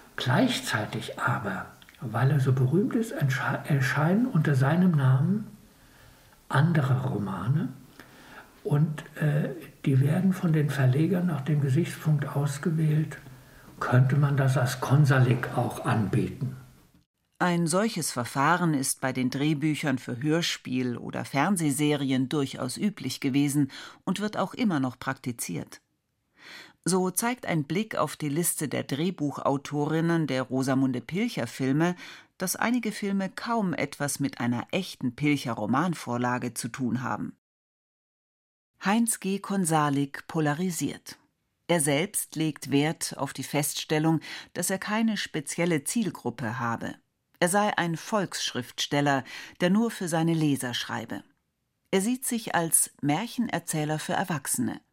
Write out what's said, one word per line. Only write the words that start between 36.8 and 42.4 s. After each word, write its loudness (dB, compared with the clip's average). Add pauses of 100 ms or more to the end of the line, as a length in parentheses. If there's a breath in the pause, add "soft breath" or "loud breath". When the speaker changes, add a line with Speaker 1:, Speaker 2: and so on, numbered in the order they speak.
Speaker 2:
haben. -6 (1500)
Heinz 2
G. -2
Konsalik 0
polarisiert. -2 (520)
Er 4
selbst 0
legt -4